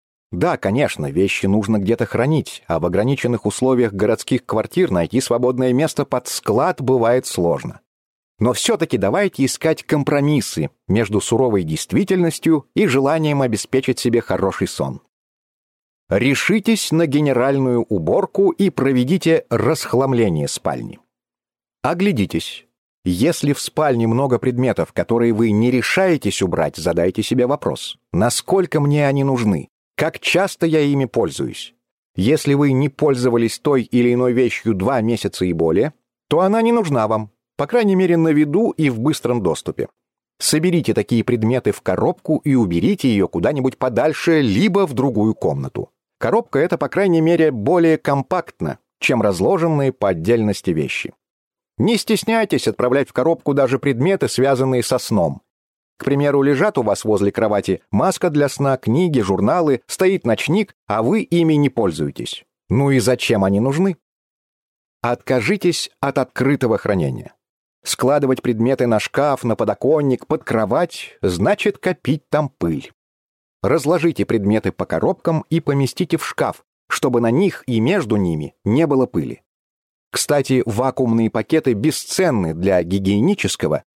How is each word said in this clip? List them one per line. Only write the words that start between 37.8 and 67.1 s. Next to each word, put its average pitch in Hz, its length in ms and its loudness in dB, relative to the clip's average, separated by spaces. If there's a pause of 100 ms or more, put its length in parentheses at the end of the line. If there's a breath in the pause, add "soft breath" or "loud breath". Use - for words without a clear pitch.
мере, 180 200 2
на 165 120 2
виду 151 420 2
и 151 200 0
в 113 100 -4
быстром 123 420 -2
доступе. - 460 -4 (500)
Соберите 156 560 0
такие 110 300 0
предметы 117 480 0
в - 80 -6
коробку - 640 -2
и 143 100 2
уберите 117 540 0
ее 98 180 2
куда-нибудь 127 520 -2
подальше, 147 640 0
либо 175 460 2
в 147 60 -8
другую 107 420 0
комнату. - 560 -6 (280)
Коробка 196 400 -2
эта, 160 200 0
по 143 100 -4
крайней 175 320 2
мере, 165 300 4
более 160 480 2
компактна, - 800 -4 (220)
чем 120 220 0
разложенные 139 680 2
по 104 160 -2
отдельности 98 640 0
вещи. 76 420 -4 (640)
Не 196 200 2
стесняйтесь 220 680 0
отправлять 123 420 0
в - 20 -20
коробку 151 400 0
даже 135 260 2
предметы, 143 500 0
связанные 131 540 2
со 127 160 0
сном. 82 440 0 (560)
К - 60 -14
примеру, 143 360 2
лежат 143 380 2
у 127 40 0
вас 104 220 -2
возле 101 280 2
кровати 104 580 0
маска 170 400 0
для 147 180 2
сна, 135 300 -2
книги, 143 420 0
журналы, 117 640 0
стоит 185 380 0
ночник, 156 500 -2 (120)
а 107 160 -2
вы 180 180 0
ими 165 340 2
не 147 140 4
пользуетесь. 78 800 -4 (240)
Ну 139 200 2
и 135 80 2
зачем 113 460 0
они 98 160 2
нужны? 156 380 0 (1040)
Откажитесь 127 880 -2 (100)
от 139 160 -2
открытого 131 600 0
хранения. 76 560 -4 (500)